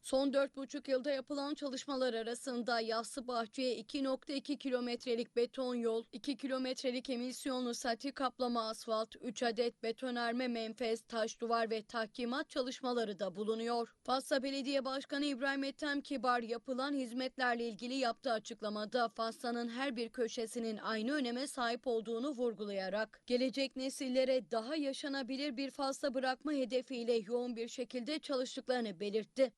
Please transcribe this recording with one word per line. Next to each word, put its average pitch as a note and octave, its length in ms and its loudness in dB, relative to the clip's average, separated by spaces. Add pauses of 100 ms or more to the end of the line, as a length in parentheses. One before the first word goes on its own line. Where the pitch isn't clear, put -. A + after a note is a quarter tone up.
Son C4+ 260 4
dört C#4 240 2
buçuk C4+ 300 -8
yılda C4 240 2
yapılan C#4 420 -2
çalışmalar C4 600 -2
arasında A#3 680 -2
Yassı A3+ 480 -2
Bahçe'ye A#3+ 480 0
iki C4+ 280 -4
nokta C4 300 0
iki C#4 240 -2
kilometrelik A#3+ 800 -2
beton B3 400 2
yol, A3+ 360 0
iki C4 260 -4
kilometrelik C4 720 -2
emisyonlu B3+ 640 0
sati A#3 380 -2
kaplama A#3+ 580 0
asfalt, A3 520 -2
üç B3 220 -4
adet A#3 400 2
betonarme A#3+ 640 0
menfez, A3+ 540 0
taş A3+ 400 -2
duvar A#3 280 2
ve A3 140 0
tahkimat A#3+ 680 -2
çalışmaları A#3+ 720 0
da F#3+ 160 -2
bulunuyor. A3+ 680 0
Fatsa C4 400 2
Belediye C#4 420 0
Başkanı C#4 400 -2
İbrahim C#4 380 0
Ethem C#4+ 380 -2
Kibar B3 400 2
yapılan B3 520 -2
hizmetlerle B3 720 0
ilgili A#3 260 -6
yaptığı B3+ 380 0
açıklamada A3 800 0
Fatsa'nın A#3 600 -2
her B3+ 260 -2
bir A3+ 140 -2
köşesinin A3+ 680 -2
aynı A3 340 0
öneme C4 360 0
sahip A#3+ 400 -2
olduğunu A3+ 420 0
vurgulayarak, G#3 960 -2
gelecek B3+ 500 2
nesillere C4 760 2
daha A#3 240 0
yaşanabilir C#4 840 -2
bir C4+ 140 -2
Fatsa C4+ 420 0
bırakma C4 380 0
hedefiyle B3+ 640 0
yoğun A#3+ 420 0
bir A3+ 120 -4
şekilde B3+ 520 -4
çalıştıklarını B3 800 0
belirtti. G#3+ 580 2